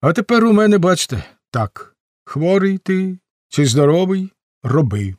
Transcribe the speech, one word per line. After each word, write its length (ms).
А 120
тепер 320
у 80
мене, 240
бачте, 460
так, 440
хворий 520
ти 400
чи 160
здоровий, 640
роби. 560